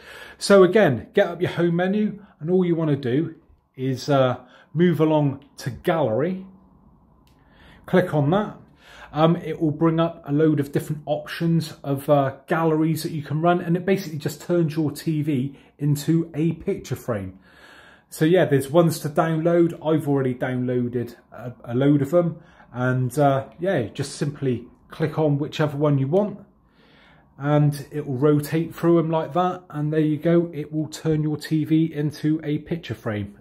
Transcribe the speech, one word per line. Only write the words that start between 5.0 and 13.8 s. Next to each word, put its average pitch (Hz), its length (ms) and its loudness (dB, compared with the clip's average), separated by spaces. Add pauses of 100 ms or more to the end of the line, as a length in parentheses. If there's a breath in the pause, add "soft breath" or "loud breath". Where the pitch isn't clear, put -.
along 151 420 2 (140)
to - 140 -8
gallery. 151 760 -2 (1400 soft breath)
Click 180 280 0
on 143 160 0
that. 190 280 -2 (560 loud breath)
Um, 160 220 4
it 156 240 -8
will 156 120 0
bring 160 280 2
up 165 240 -4
a 147 80 -8
load 151 280 2
of 143 120 -6
different 151 320 -4
options 165 680 -2 (100)
of, 139 240 -4
uh, 139 280 4 (100)
galleries 160 560 0
that 165 100 -6
you 151 100 -6
can 151 200 -4
run, 175 180 4
and 165 160 0
it 180 80 -4